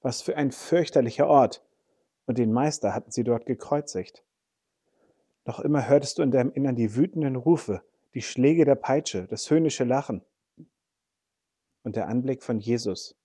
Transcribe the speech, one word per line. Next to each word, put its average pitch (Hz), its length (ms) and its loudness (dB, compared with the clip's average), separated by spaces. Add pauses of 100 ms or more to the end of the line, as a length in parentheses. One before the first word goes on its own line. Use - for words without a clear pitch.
Was 123 200 -4
für - 140 -4
ein 139 160 0
fürchterlicher 147 760 0
Ort. 135 380 4 (600)
Und 123 120 -2
den 113 140 2
Meister 127 420 0
hatten - 180 -8
sie 123 120 -4
dort 117 220 0
gekreuzigt. - 800 -6 (1200)
Noch - 160 -8
immer 143 260 0
hörtest 143 300 2
du 165 60 -2
in 131 80 2
deinem 127 200 2
Innern 135 240 -2
die 110 220 -2
wütenden 147 400 0
Rufe, 123 440 0 (320)
die - 100 -8
Schläge 147 420 4
der 135 100 6
Peitsche, 131 520 -4
das - 220 -8
höhnische 151 360 2
Lachen. 127 400 -2 (1600)
Und 110 120 -8
der 98 140 -4
Anblick 127 340 -2
von 113 160 -4
Jesus 113 640 -4